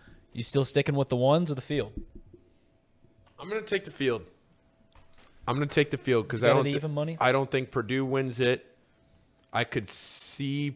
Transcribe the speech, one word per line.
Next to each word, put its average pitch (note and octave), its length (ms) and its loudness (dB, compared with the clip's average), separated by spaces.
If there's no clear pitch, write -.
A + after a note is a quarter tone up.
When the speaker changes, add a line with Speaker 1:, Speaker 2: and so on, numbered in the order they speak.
Speaker 1:
You A#2 100 -6
still C#3 220 2
sticking C#3+ 300 0
with C#3 140 2
the C3 60 2
ones D3+ 360 4
or C#3+ 40 -2
the B2+ 60 -8
field? C3+ 320 -4
Speaker 2:
I'm D3+ 80 -14
gonna G#3+ 140 -4
take G3 240 -2
the D#3+ 60 -12
field. A#2+ 320 0
I'm A#2+ 80 -2
gonna C#3+ 120 0
take D3 240 2
the C3+ 60 -4
field A#2+ 300 2
'cause A#2 140 -4
Speaker 1:
You B2 80 6
Speaker 2:
I - 20 8
Speaker 1:
got C3 60 6
Speaker 2:
don't C3+ 100 2
Speaker 1:
an C#3+ 60 0
Speaker 2:
thi-, C#3+ 40 -2
Speaker 1:
even D3+ 160 -6
money? D3+ 280 -4
Speaker 2:
I B2+ 100 6
don't C3+ 180 2
think C3 220 -2
Purdue B2+ 340 -2
wins C3 360 -2
it. B2+ 240 2
I A#2 100 0
could A2 240 -4
see - 880 -6